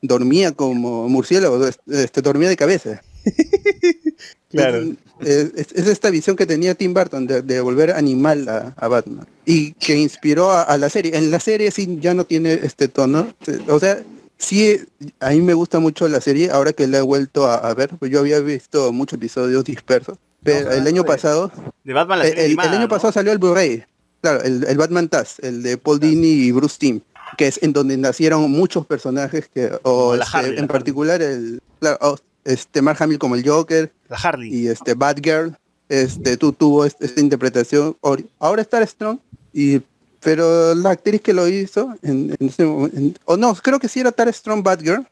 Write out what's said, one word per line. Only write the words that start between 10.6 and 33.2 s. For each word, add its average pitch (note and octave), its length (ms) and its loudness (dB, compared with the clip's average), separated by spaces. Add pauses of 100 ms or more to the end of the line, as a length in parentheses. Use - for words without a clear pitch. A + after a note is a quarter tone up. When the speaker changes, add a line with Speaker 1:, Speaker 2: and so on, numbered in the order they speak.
Speaker 1:
a D3 160 2
la C#3+ 100 0
serie. E3 280 -2
En D#3 140 2
la E3+ 80 0
serie G#3+ 320 0
sí F3+ 300 -6
ya F3 140 0
no F3+ 100 0
tiene D#3+ 300 0
este C#3+ 340 -2
tono. D3 460 0 (340)
O D3+ 100 4
sea, G3 240 0 (360)
sí, G#3 420 2 (400)
a C3 100 -2
mí D#3 120 4
me F3+ 100 4
gusta E3+ 280 0
mucho D#3+ 280 0
la C#3 140 0
serie, D3+ 280 0
ahora C#3 220 2
que C#3+ 140 0
la C3+ 120 2
he C3+ 40 2
vuelto C#3 440 0
a, A#2 100 2
a A#2 180 -2
ver, C3+ 240 -2
pues C3+ 120 -6
yo C#3 100 -4
había D3 200 2
visto C#3+ 520 -2
muchos C3 260 -6
episodios B2+ 460 -2
dispersos. B2+ 520 -4 (260)
Pero C#3+ 180 2
Speaker 2:
Estamos C3+ 140 -4
Speaker 1:
el C3+ 60 0
Speaker 2:
hablando C3+ 80 0
Speaker 1:
año F3 140 2
Speaker 2:
de, E3 60 -2
Speaker 1:
pasado, D#3+ 440 0 (320)
Speaker 2:
de C3+ 80 -10
Batman, E3+ 280 0
la E3 40 2
Speaker 1:
el, D#3+ 60 4
Speaker 2:
serie D#3+ 140 0
Speaker 1:
el, D3+ 60 2
Speaker 2:
animada, E3 200 0
Speaker 1:
el F#3 60 0
año A3+ 80 0
Speaker 2:
¿no? A3+ 40 -4
Speaker 1:
pasado G#3+ 240 0
salió G#3 200 0
el G#3+ 60 0
Blu-ray. F3 460 0 (380)
Claro, D3 200 0
el, C3 240 0
el C#3 120 0
Batman E3 320 0
Taz, C3+ 300 -4
el B2 220 -8
de B2 140 -2
Paul D3 240 0
Speaker 2:
Taz. D#3 80 4
Speaker 1:
Dini D#3+ 200 4
y C3+ 240 4
Bruce C#3+ 260 0
Timm, B2 220 0 (360)
que C#3+ 120 2
es - 140 -4
en E3 120 2
donde C3+ 240 2
nacieron D3+ 520 2
muchos E3 360 0
personajes C#3 680 -6
que, B2 140 -4
o, G2+ 160 -6
Speaker 2:
Como B2 340 2
la A#2+ 80 0
Speaker 1:
este, - 140 -6
Speaker 2:
Harley, C#3 160 -2
Speaker 1:
en D3 80 -4
Speaker 2:
la C#3+ 60 -4
Speaker 1:
particular C#3+ 540 -2
el, A#2+ 380 -6 (200)
claro, D3+ 200 0
o, C#3+ 160 0 (280)
este, C3 360 -2
Mark D3+ 220 2
Hamill D#3 160 0
como C3 160 -2